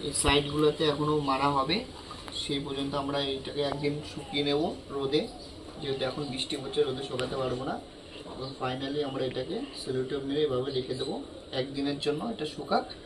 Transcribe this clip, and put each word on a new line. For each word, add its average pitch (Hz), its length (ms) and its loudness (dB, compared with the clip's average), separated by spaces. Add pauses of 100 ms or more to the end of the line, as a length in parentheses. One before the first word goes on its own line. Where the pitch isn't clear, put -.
এই 147 60 -2 (100)
সাইডগুলোতে 147 680 6
এখনও 151 240 4 (140)
মারা 139 280 4
হবে, 156 200 4 (640)
সেই 143 220 0
পর্যন্ত 139 280 -2 (100)
আমরা 143 160 0 (140)
এইটাকে 139 360 -4
একদিন 143 240 0 (180)
শুকিয়ে 143 360 -2
নেব 143 140 4 (340)
রোদে, 139 260 4 (600)
যেহেতু 135 280 -2
এখন 151 220 -2
বৃষ্টি 131 300 -2
হচ্ছে 135 260 -2
রোদে 131 220 -2
শুকাতে 127 320 -2
পারবো 127 280 0
না। - 60 -2 (580)
এবং 131 160 -6 (100)
finally 135 500 -2
আমরা 135 200 -2
এটাকে 127 260 -4 (260)
সেলো 127 260 0
টেপ 139 200 -2
মেরে 143 200 2
এভাবে 131 300 2
রেখে 127 220 0
দেবো 143 160 -2 (440)
একদিনের 139 460 0
জন্য, 147 160 2 (120)
এটা - 200 -4
শুকাক - 320 2 (200)